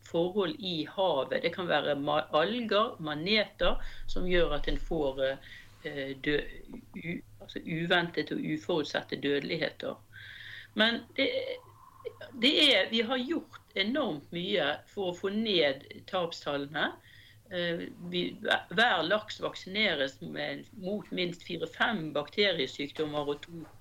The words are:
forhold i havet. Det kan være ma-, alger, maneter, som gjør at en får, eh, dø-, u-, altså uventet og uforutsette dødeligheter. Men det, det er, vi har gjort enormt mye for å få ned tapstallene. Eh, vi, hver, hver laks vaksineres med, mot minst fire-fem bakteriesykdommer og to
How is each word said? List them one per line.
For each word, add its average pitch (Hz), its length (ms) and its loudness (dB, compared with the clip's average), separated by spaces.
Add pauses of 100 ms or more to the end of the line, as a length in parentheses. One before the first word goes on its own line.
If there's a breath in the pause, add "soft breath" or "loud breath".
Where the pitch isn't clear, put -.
forhold 180 500 2
i 165 300 -4
havet. 156 540 2
Det 165 100 2
kan 175 140 -2
være 147 280 4
ma-, 147 380 2
alger, 208 680 4
maneter, 175 760 2 (300 loud breath)
som 180 200 2
gjør 170 280 6
at 139 120 0
en 147 120 2
får, 139 420 0 (640 loud breath)
eh, 139 380 -6
dø-, 147 220 2 (500)
u-, 180 260 -6 (200)
altså - 180 -10
uventet 170 720 0
og 156 80 -2
uforutsette 156 760 -2
dødeligheter. 151 800 -2 (760 loud breath)
Men 226 280 4 (140)
det, 269 140 2 (1120)
det 269 120 6 (220)
er, 190 140 4
vi 226 120 2
har 254 160 2
gjort - 580 -4
enormt 202 580 0
mye 175 540 0
for 185 240 -2
å 175 60 -6
få 196 120 -2
ned 185 560 2 (240)
tapstallene. 156 840 -2 (640 loud breath)
Eh, 175 320 -2 (240)
vi, 175 140 0 (180)
hver, - 320 0
hver 202 320 4
laks 208 360 -2
vaksineres 165 800 -2
med, 147 440 -6 (120)
mot 190 340 -4
minst 180 340 -4
fire-fem 165 680 -2
bakteriesykdommer 147 1200 -2
og 147 100 -16
to 165 200 -12 (160)